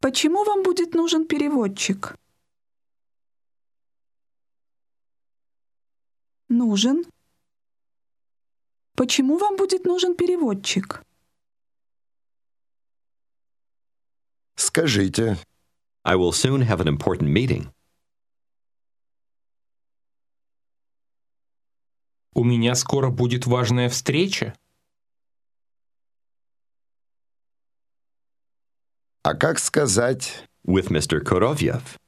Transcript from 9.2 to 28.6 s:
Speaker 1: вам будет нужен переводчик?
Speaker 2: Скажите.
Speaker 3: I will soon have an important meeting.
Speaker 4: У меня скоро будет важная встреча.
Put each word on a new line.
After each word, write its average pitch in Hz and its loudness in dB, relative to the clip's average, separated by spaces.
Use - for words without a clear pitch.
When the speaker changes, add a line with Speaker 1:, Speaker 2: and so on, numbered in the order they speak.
Speaker 1:
вам 403 0
будет 381 0
нужен 359 2
переводчик? 269 -2
Speaker 2:
Скажите. 117 -2
Speaker 3:
I 90 0
will 90 2
soon 131 2
have 107 0
an 85 0
important 76 -2
meeting. 80 0
Speaker 4:
У 123 0
меня 120 2
скоро 135 -2
будет 123 -2
важная 123 0
встреча. 147 -4